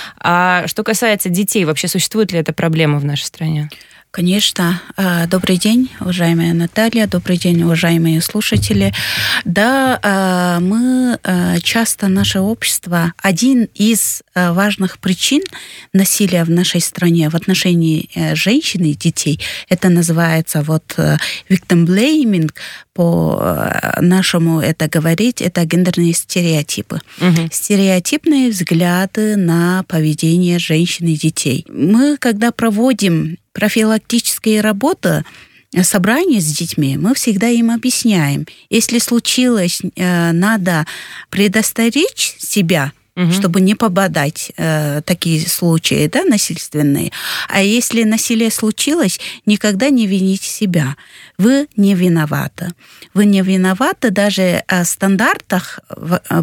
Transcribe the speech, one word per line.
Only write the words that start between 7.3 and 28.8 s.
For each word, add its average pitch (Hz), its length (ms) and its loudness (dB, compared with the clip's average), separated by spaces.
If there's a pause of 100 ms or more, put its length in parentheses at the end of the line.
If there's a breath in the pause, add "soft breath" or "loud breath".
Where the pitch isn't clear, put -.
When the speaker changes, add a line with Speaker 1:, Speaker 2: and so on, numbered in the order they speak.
Speaker 2:
день, 175 280 2
уважаемые 165 560 2
слушатели. 196 720 0 (520 loud breath)
Да, 254 600 0
а, 185 560 2
мы, 240 640 2
а, 180 360 0
часто, - 460 -2
наше 196 320 0
общество, 175 800 -2
один 214 540 2
из, - 480 0 (140)
а, 175 160 2
важных 196 480 -2
причин 269 420 0 (500 loud breath)
насилия 190 520 2
в 165 60 0
нашей 175 300 2
стране 170 480 2
в 156 60 -4
отношении, 170 800 0
э, 156 220 -2
женщин 190 480 0
и 147 100 0
детей, - 460 -2 (280 loud breath)
это 185 200 0
называется 165 720 0
вот, 156 340 -4
э, 151 200 0 (340 loud breath)
victim 180 340 2
blaming, 202 640 2 (440 loud breath)
по, 170 480 0
э, - 580 -2
нашему 170 600 2
это 160 280 -2
говорить, 165 540 0
это 175 220 -2
гендерные 175 500 2
стереотипы. 160 840 -4 (180)
Speaker 1:
Мгм. 165 320 2
Speaker 2:
Стереотипные 208 1000 0
взгляды 180 840 0